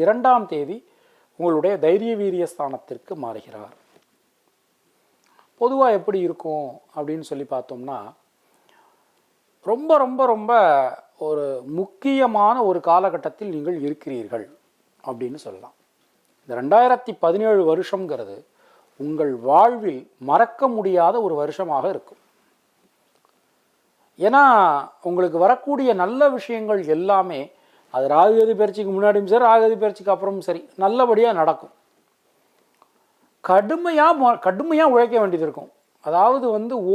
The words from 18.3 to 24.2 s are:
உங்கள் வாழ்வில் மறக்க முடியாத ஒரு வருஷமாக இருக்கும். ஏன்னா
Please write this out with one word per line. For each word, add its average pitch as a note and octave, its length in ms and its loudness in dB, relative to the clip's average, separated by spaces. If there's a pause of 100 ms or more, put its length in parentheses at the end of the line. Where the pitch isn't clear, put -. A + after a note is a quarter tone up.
உங்கள் D3+ 340 -4 (140)
வாழ்வில் G3 520 2 (300)
மறக்க A3+ 380 2
முடியாத G3 540 0
ஒரு F3 140 -2
வருஷமாக D3+ 580 -4
இருக்கும். - 280 -16 (2000)
ஏன்னா A#3+ 240 4 (580)